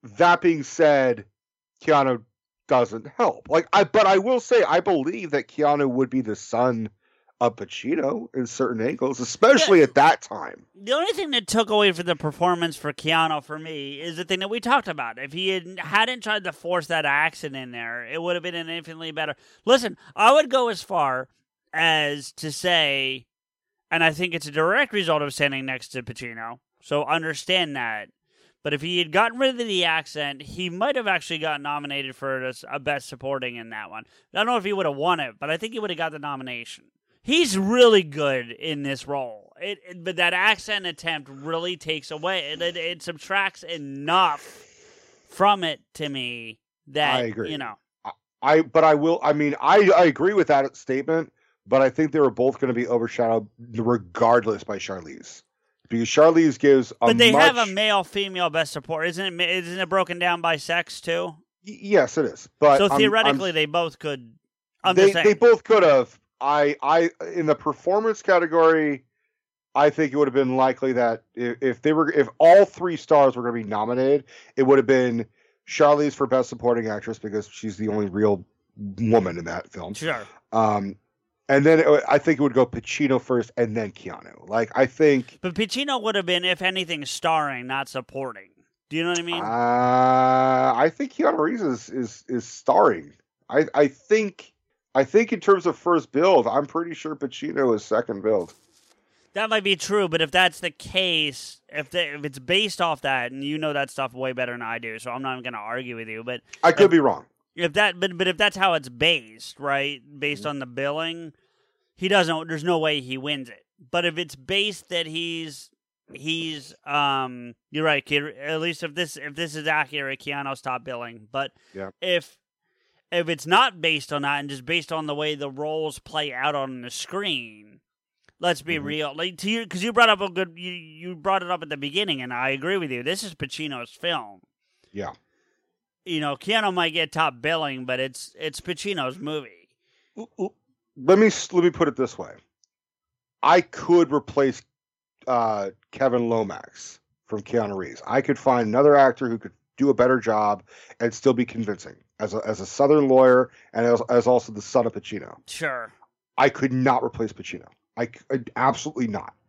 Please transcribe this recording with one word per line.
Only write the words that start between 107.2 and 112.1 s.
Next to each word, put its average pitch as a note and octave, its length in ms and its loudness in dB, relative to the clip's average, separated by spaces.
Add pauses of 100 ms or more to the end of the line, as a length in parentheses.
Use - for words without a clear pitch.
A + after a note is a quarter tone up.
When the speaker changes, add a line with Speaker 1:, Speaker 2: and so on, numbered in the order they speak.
Speaker 2:
if E3+ 200 -4
that, F#3 260 0
but, F3+ 180 -4
but F3+ 80 0
if F3+ 100 -2
that's G3+ 200 0
how F#3 180 2
it's C#3 140 -4
based, B2 720 -4
right, C#3 400 -4 (180)
based D3 240 -6
Speaker 1:
Mm-hmm. D3+ 60 -6
Speaker 2:
on C#3+ 100 -8
the C3 80 -10
billing, D3+ 640 -8 (640)
he F#3 140 -6
doesn't. E3 400 0